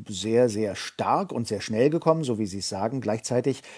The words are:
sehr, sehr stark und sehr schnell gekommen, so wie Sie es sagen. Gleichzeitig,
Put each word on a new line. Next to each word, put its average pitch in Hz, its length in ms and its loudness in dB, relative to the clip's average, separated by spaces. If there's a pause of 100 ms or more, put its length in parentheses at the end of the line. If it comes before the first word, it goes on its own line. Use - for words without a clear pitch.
sehr, 110 400 2
sehr 104 260 -2
stark 131 580 -2
und 117 140 -4
sehr 101 140 -2
schnell 113 300 2
gekommen, 160 340 2
so 120 140 0
wie 110 80 0
Sie 98 140 -8
es - 100 -6
sagen. 113 320 -4
Gleichzeitig, 120 600 -2 (160)